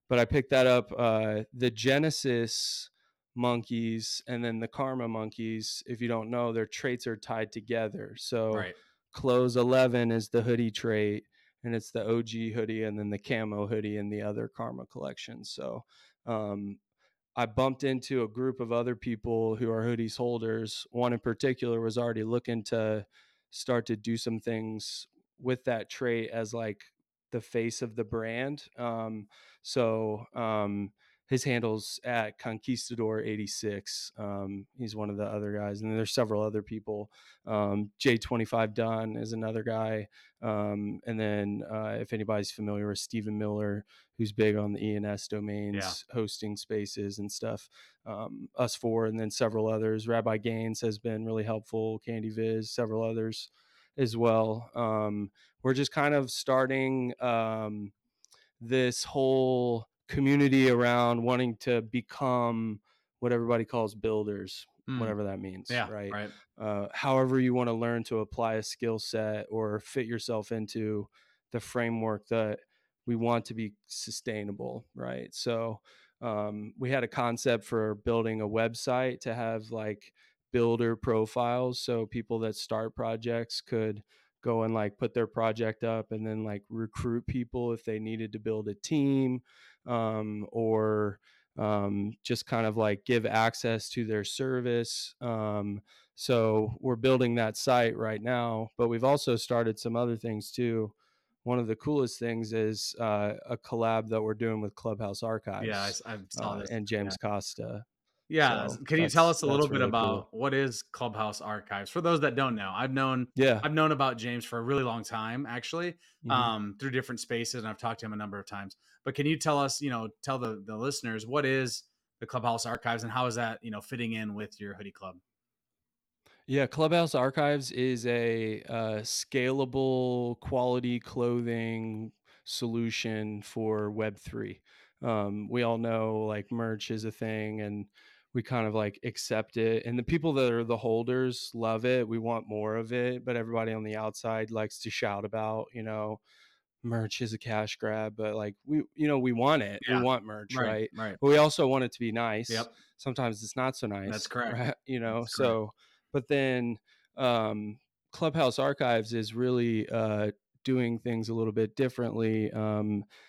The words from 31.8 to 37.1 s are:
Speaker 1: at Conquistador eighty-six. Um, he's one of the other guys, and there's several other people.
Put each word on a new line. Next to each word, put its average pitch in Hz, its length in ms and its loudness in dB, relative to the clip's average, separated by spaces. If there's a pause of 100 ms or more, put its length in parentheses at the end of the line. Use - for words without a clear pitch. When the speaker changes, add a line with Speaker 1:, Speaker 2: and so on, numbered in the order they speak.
Speaker 1:
at 117 340 -2
Conquistador 110 840 -4
eighty-six. 107 960 -6
Um, 101 500 -6 (120)
he's 110 180 -6
one 107 140 -4
of 101 80 -4
the 104 80 -2
other 104 260 -4
guys, 104 300 -4
and 110 120 -2
there's 110 200 0
several 107 280 2
other 107 200 0
people. 104 500 -8 (320)